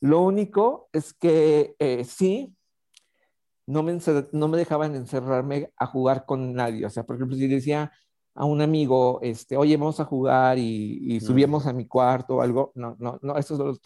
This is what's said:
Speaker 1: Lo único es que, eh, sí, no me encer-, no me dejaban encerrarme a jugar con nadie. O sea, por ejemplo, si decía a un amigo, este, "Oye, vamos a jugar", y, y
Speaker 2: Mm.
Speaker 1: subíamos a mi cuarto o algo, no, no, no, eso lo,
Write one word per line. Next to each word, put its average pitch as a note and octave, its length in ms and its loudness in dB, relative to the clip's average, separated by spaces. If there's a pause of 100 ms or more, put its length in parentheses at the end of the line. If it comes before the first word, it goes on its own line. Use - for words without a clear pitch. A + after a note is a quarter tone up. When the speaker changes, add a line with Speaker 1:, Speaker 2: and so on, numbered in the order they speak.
Speaker 1:
Lo D3 220 4
único G3+ 680 0
es D#3 220 -6
que, D#3 640 4
eh, B2+ 260 -2
sí, F#3+ 500 -2 (1120)
no D3 160 -2
me E3 100 -2
encer-, D#3 400 0
no D3+ 160 0
me D#3+ 100 0
dejaban D#3 360 -2
encerrarme C3+ 800 -4
a C3 100 -4
jugar C3 400 0
con C3 280 -4
nadie. A2+ 320 -4
O G2+ 40 -6
sea, A2+ 140 -8
por A#2+ 120 -10
ejemplo, C3 200 -6
si C3+ 120 -2
decía D3 440 -2 (420)
a C3+ 100 -6
un D3 180 0
amigo, C3 600 2
este, A#2+ 340 -6
"Oye, D3 200 4
vamos D3+ 240 -2
a D3 40 -2
jugar", C3 540 2
y, A2+ 580 -4
y - 0 -
Speaker 2:
Mm. A2 40 -2
Speaker 1:
subíamos C#3 460 2
a C3 60 -2
mi B2 140 -6
cuarto B2+ 500 0
o B2+ 60 2
algo, B2 340 0
no, A#2+ 240 -12
no, A#2+ 220 -8
no, C#3+ 140 -4
eso D3 220 -4
lo, C#3 160 -4 (120)